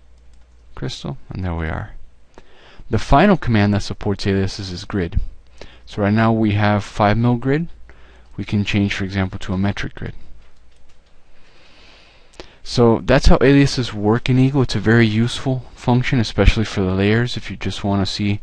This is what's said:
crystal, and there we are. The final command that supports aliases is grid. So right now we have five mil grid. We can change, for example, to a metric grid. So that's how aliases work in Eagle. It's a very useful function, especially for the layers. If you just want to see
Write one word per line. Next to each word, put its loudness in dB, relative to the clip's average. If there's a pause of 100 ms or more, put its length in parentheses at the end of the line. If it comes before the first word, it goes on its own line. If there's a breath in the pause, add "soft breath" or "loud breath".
(760 soft breath)
crystal, -8 (140)
and -8
there -4
we -4
are. -8 (960 soft breath)
The 2
final 4
command 2
that 0
supports -6
aliases -2
is -10
grid. -2 (640 loud breath)
So -8
right 2
now 4
we 2
have 2
five 0
mil 2
grid. -2 (640 soft breath)
We -8
can -2
change, 0
for -6
example, -4
to -6
a -4
metric -4
grid. -10 (2500 loud breath)
So 2
that's 4
how 10
aliases 2
work 0
in 2
Eagle. 2
It's -2
a -2
very 6
useful -2 (100)
function, 0
especially 2
for -6
the 0
layers. 0
If -10
you -10
just -6
want 0
to -4
see -2